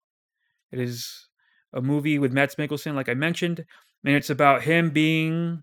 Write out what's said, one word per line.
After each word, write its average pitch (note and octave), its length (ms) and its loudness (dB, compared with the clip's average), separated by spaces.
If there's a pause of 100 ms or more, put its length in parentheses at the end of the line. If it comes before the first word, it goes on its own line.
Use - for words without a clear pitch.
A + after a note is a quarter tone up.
(720)
It B2+ 80 -8
is A#2+ 480 -8 (460)
a B2+ 80 -4
movie D3 380 0
with C#3 120 2
Mads C#3 240 0
Mikkelsen, D3 400 -6
like C3+ 140 -4
I B2 40 0
mentioned, E3 520 -2 (400)
and C#3 100 4
it's C#3+ 140 0
about C#3 340 4
him E3 280 2
being D#3+ 720 0